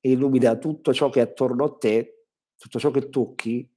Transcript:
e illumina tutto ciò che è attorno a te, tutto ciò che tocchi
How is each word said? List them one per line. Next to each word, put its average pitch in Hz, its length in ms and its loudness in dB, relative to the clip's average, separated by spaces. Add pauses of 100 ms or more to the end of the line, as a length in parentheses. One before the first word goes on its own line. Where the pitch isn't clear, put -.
e 131 100 0
illumina 127 460 2
tutto 151 380 -2
ciò 135 160 0
che 127 100 2
è 117 40 4
attorno 123 400 -2
a 151 120 -4
te, 113 440 -2 (360)
tutto - 220 -10
ciò 143 120 0
che 135 200 -2
tocchi 120 680 -4